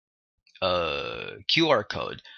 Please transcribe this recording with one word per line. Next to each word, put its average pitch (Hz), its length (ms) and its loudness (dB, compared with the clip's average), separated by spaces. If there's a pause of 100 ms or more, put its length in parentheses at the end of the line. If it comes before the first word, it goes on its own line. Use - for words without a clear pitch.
(600)
uh, 78 720 -2 (120)
Q 156 220 4
R 113 160 4
code. - 360 -6 (160)